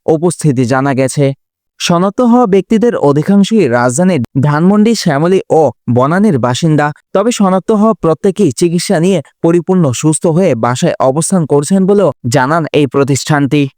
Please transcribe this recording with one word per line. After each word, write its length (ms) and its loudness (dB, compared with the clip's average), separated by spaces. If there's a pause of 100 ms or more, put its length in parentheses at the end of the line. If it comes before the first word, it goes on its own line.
উপস্থিতি 580 0
জানা 300 0
গেছে। 380 -2 (480)
শনাক্ত 400 0
হওয়া 260 2
ব্যক্তিদের 500 0
অধিকাংশই 720 0
রাজধানীর 540 0 (180)
ধানমন্ডি, 540 2
শ্যামলী 460 0 (100)
ও 200 2 (200)
বনানীর 480 0
বাসিন্দা। 540 0 (200)
তবে 200 0
শনাক্ত 380 -2
হওয়া 240 2
প্রত্যেকেই 580 -2
চিকিৎসা 480 -2
নিয়ে 220 0 (200)
পরিপূর্ণ 500 0
সুস্থ 340 -2
হয়ে 280 0
বাসায় 460 -2
অবস্থান 460 0
করছেন 400 0
বলেও 240 2 (180)
জানান 440 0
এই 140 2
প্রতিষ্ঠানটি। 920 0